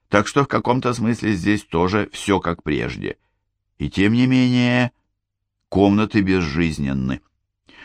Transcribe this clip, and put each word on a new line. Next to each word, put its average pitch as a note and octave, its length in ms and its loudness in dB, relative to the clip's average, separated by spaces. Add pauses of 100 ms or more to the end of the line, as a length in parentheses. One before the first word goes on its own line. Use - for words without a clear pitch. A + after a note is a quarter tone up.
так G2+ 180 2
что C#3 160 0
в C3 60 -2
каком-то A#2+ 440 -2
смысле A2 420 -2
здесь G2+ 280 0
тоже F#2 500 -2
все F#2+ 280 -2
как E2+ 240 -6
прежде. A#1 520 -6 (600)
И D2 100 -4
тем G2+ 240 2
не B2 140 2
менее, B2 640 2 (800)
комнаты G2+ 520 2
безжизненны. D2+ 1000 -2 (640)